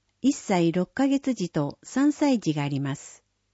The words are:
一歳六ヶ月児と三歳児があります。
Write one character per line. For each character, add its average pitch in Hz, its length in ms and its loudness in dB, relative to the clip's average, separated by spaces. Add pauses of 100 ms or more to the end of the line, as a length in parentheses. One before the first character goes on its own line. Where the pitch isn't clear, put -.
(220)
一 269 100 2
歳 175 400 0
六 180 200 -2
ヶ 269 140 0
月 269 280 0
児 180 160 -6
と 143 340 -4
三 285 280 0
歳 277 280 0
児 156 140 -2
が 147 80 -2
あ 143 60 -2
り 143 120 -2
ま 139 160 -4
す。 - 260 -20 (320)